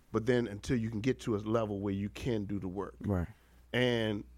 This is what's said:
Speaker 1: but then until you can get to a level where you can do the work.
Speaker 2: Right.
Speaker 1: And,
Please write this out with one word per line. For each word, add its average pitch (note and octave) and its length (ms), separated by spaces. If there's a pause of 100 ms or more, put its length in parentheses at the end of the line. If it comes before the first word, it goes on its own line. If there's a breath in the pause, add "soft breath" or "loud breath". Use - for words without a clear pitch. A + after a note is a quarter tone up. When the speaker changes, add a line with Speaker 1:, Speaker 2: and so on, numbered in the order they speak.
(120)
Speaker 1:
but A2 140
then A#2+ 220
until G2+ 280
you A2+ 140
can A2 100
get B2 220
to A2 160
a - 20
level G#2+ 400
where G2 140
you G2 160
can A2+ 340
do G2+ 160
the F#2 80
work. F#2 320
Speaker 2:
Right. F#2 280 (440)
Speaker 1:
And, A2+ 540 (120)